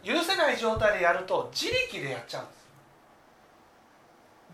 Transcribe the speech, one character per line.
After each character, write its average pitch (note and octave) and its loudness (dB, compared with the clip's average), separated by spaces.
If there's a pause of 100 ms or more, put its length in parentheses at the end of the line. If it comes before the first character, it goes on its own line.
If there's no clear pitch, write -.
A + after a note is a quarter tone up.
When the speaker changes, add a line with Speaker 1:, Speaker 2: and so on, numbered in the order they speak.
Speaker 1:
て？ F#3+ -4
Speaker 2:
許 D#4 2
せ F4 0
な D#4 2
い B3 0
状 A3 0
態 G#3 4
で F3+ -2
や E3+ 6
る F3+ -2
と、 F3+ 0
自 F4+ -2
力 B4 -2
で C#3 -6
や B2 -6
っ A#2 -14
ち - -10
ゃ C3 -6
う - -8
ん - -18
で - -20
す。 - -20 (1900)